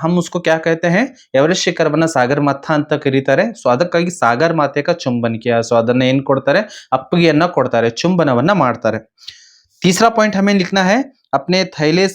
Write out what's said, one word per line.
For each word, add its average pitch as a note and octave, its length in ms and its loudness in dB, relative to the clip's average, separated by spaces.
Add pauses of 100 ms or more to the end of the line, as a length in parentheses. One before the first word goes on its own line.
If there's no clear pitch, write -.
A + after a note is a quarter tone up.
हम E3 160 0
उसको F3 220 -4
क्या D#3+ 180 0
कहते E3 300 -2
हैं? F3+ 160 2 (340)
एवरेस्ट E3 300 2
ಶಿಖರವನ್ನ E3 460 0
ಸಾಗರ್ C3+ 340 0
ಮಾಥಾ C3+ 260 -4
ಅಂತ D3+ 200 -2 (120)
ಕರೀತಾರೆ। C#3 400 2 (140)
So - 140 -20
ಅದಕ್ಕಾಗಿ F3 380 0 (100)
ಸಾಗರ್ C3 380 0
ಮಾತೆ C#3+ 280 -2
का F3 60 0 (100)
ಚುಂಬನ A#2 400 -2
किया। A#2 140 0 (100)
So - 140 -2
ಅದನ್ನ B2 300 0
ಏನ್ C3+ 180 0
ಕೊಡ್ತಾರೆ? C#3+ 320 0 (360)
ಅಪ್ಪಗೆಯನ್ನ E3+ 500 2 (100)
ಕೊಡ್ತಾರೆ, A#2+ 320 0 (120)
ಚುಂಬನವನ್ನ D#3+ 500 0 (100)
ಮಾಡ್ತಾರೆ। A#2 400 -2 (800)
तीसरा F#3 360 2
पॉइंट G#3+ 180 0
हमें G3+ 260 2
लिखना F#3+ 220 -2
है, F#3+ 140 2 (360)
अपने F3 260 0 (160)
थैले E3 400 2